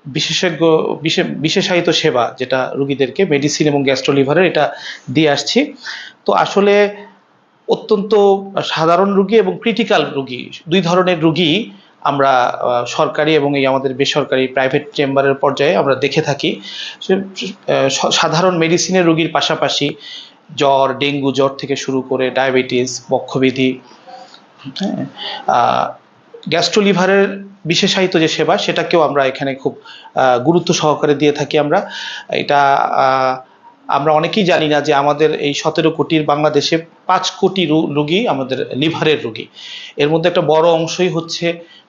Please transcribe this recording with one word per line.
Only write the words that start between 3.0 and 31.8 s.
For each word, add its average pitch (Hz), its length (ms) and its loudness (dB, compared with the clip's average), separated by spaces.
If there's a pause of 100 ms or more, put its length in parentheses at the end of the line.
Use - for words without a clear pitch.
মেডিসিন 147 420 0
এবং 143 160 2
গ্যাস্ট্রো 135 300 0
লিভারের 143 320 2
এটা 147 280 0 (380)
দিয়ে 151 180 4
আসছি। 240 440 0 (520)
তো 202 80 0
আসলে 202 640 2 (720)
অত্যন্ত 208 460 0 (520)
সাধারণ 170 480 2
রুগী 196 220 2
এবং 185 260 2
ক্রিটিক্যাল 202 520 0
রুগী, 131 360 -8 (200)
দুই 185 120 2
ধরনের 175 380 2
রুগী 165 520 2 (300)
আমরা, 135 380 2
আহ, 120 460 0
সরকারি 156 500 0
এবং 143 220 0
এই 135 100 2
আমাদের 135 260 0
বেসরকারি 131 540 0
প্রাইভেট 131 460 -2
চেম্বারের 139 400 0
পর্যায়ে 139 420 0
আমরা 139 200 2
দেখে 139 260 0
থাকি। - 400 -4 (400)
সে, - 120 -2
আহ, 185 760 -2
স-, - 220 -2
সাধারণ 170 460 2
মেডিসিনের 170 480 2
রুগীর 165 260 2
পাশাপাশি 147 600 -2 (640)
জ্বর, 135 380 2
ডেঙ্গু 139 380 0
জ্বর 135 180 2
থেকে 135 260 -6
শুরু 131 260 -2
করে 131 280 -2
ডায়াবেটিস, 127 800 0
বক্ষব্যাধি, 131 680 0 (1000)
হ্যাঁ, 185 260 -6 (420)
আহ, 123 460 0 (560)
গ্যাস্ট্রো 170 320 0
লিভারের 196 600 2 (220)
বিশেষায়িত 185 520 0
যে 160 100 4
সেবা 160 300 0
সেটাকেও 170 440 0
আমরা 143 240 2
এখানে 135 300 -4
খুব, 135 220 -6 (380)
আহ, 127 280 2
গুরুত্ব 170 300 2
সহকারে 147 420 2
দিয়ে 147 160 2
থাকি 147 280 -2
আমরা। 170 300 0 (400)